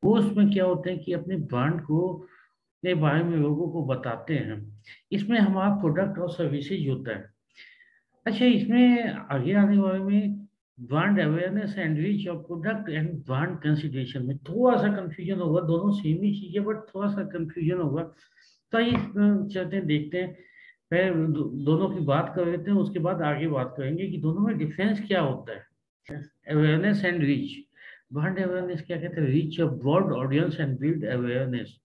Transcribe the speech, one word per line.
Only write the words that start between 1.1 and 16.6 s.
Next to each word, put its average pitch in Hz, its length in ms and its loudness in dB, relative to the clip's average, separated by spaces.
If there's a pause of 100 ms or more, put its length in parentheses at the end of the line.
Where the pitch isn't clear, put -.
अपने 180 240 -4
brand 143 440 -2
को, 165 360 -2 (680)
के 180 80 2
बारे 156 300 2
में 170 140 0
लोगों 151 340 0
को 147 140 -4
बताते 123 480 -4
हैं। 107 480 -6 (300)
इसमें 202 280 0
हमारा 190 360 4
product 185 440 0
और 175 100 -4
services 147 600 -4
होता 117 260 -4
है। - 140 -14 (960)
अच्छा, 226 180 2
इसमें 240 640 6
आगे 139 440 -2
आने 202 240 6
वाले 190 220 2
में 202 480 0 (360)
brand 170 360 2
awareness 185 520 0
and 156 360 -2
reach 202 200 -2
of 170 100 -6 (140)
product 175 460 -4
and 156 120 -2 (200)
brand 160 280 -2 (100)
consideration 135 540 -2
में 135 160 -4
थोड़ा 240 400 2
सा 208 100 2
confusion 185 520 -4
होगा, 170 220 2
दोनों 170 300 2
same 170 320 0
ही 208 100 2
चीज़ 185 260 -4
है, 202 60 -2